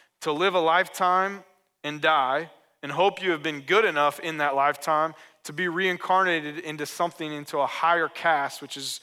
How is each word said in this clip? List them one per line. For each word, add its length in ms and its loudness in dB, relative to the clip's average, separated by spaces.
to 120 -2
live 220 2
a 60 2
lifetime 840 2
and 180 -6
die, 500 2
and 100 -8
hope 300 2
you 80 0
have 120 -2
been 180 -4
good 240 2
enough 360 2
in 180 -6
that 160 0
lifetime 600 0
to 80 -12
be 160 -4
reincarnated 880 0
into 280 -8
something, 460 -4
into 260 -6
a 80 2
higher 420 2
caste, 540 -2
which 140 -14
is 260 -10